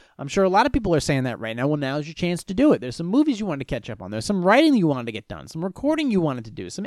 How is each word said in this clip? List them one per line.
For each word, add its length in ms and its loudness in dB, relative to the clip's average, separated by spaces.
I'm 100 -8
sure 160 2
a 40 4
lot 180 4
of 60 -2
people 220 0
are 60 4
saying 240 0
that 140 -4
right 160 -6
now. 140 0
Well, 80 0
now's 300 -4
your 80 -14
chance 300 -4
to 100 -8
do 180 6
it. 80 2
There's 160 -8
some 100 -6
movies 320 2
you 80 -4
wanted 220 -4
to 60 -4
catch 160 -8
up 120 -12
on. 80 -10
There's 140 -4
some 200 0
writing 300 6
you 120 4
wanted 200 0
to 60 -8
get 160 -10
done, 180 -12
some 180 -10
recording 460 -2
you 100 4
wanted 260 -2
to 40 -16
do, 200 -10
some 160 -10